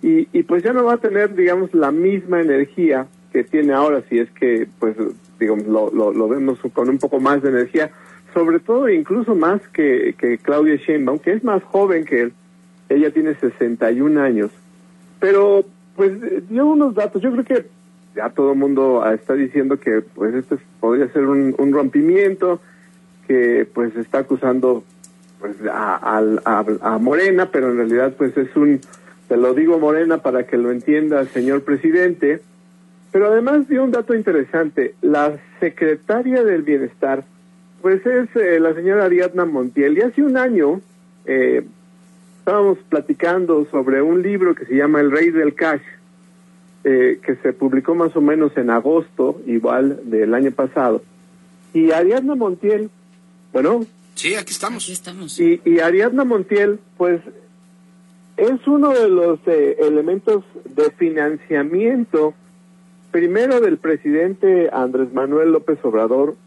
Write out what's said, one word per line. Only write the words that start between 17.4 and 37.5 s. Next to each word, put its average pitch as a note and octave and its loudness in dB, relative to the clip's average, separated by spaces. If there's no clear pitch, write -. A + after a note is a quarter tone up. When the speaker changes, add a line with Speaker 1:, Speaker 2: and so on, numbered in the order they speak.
Speaker 1:
que B3 -2
ya G#2+ -6
todo C#3 0
el C3+ 0
mundo, C3+ 2
ah, A2 0
está A2 -4
diciendo C#3 -2
que, A2 -2
pues, A2 -4
este B2+ -4
es, C3+ -8
podría B2+ 0
ser C#3 0
un, C#3 0
un C#3 2
rompimiento, F3 0
que, A#2+ 0
pues, A#2 -4
está A#2 -6
acusando, B2+ -2
pues, G2+ -10
a, G#2 -4
al, A2 -2
a, G#2+ 0
a A2 -2
Morena, F3+ 0
pero C3 0
en A#2+ -2
realidad, A#2+ 0
pues, C3 -2
es C3+ -4
un, D3 2
te B2 0
lo B2+ 2
digo, D#3+ 2
Morena, D#3+ 0
para B2 -2
que B2+ -4
lo A#2+ 0
entienda, D3 0
señor C3+ -2
presidente. D#3+ 0
Pero G3 2
además B3 2
dio C4+ 0
un C4 0
dato A#3 -2
interesante. D#3+ -2
La D3 0
secretaria G#3 -2
del F#3 2
Bienestar, C3+ -4